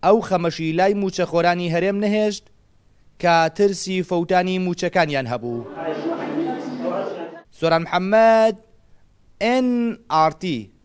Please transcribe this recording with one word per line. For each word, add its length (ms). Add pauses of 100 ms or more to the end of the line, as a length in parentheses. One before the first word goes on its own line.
ئەو 140 (100)
خەمەشی 500
لای 240
مووچەخۆرانی 720
هەرێم 300
نەهێشت 420 (760)
کە 140 (220)
ترسی 400 (120)
فەوتانی 560
مووچەکانیان 640
هەبوو. 360 (1900)
سۆران 280
محەممەد، 720 (880)
ئێن 240 (440)
ئار 200 (100)
تی 180 (260)